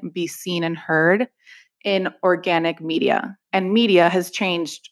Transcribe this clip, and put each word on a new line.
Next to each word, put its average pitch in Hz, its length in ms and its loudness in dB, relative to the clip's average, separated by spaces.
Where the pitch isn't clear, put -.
be 170 140 -6
seen 170 360 -6
and 165 140 -4
heard 170 500 2
in 190 240 -2
organic 170 580 0
media. 160 560 -2
And 190 220 0
media 196 360 4
has 180 220 -2
changed 170 600 -6